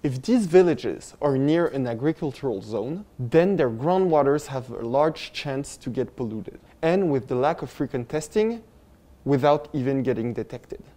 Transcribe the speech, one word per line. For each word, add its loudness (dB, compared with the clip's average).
If -2
these 2
villages 2
are 2
near 2
an -2
agricultural -4
zone, -6
then 4
their 2
groundwaters 2
have -10
a -8
large 0
chance -8
to -8
get -4
polluted, -8
and 2
with 0
the -4
lack 0
of -10
frequent -6
testing, -2
without 2
even 0
getting -2
detected. -10